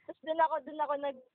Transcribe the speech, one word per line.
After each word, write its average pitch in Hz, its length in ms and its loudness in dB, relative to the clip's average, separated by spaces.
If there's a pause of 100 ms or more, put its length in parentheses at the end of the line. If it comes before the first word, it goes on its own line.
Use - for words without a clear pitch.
tas - 180 -14
dun 320 180 -2
ako, 320 240 6
dun 311 160 -10
ako 294 180 2
nag-, 277 380 -4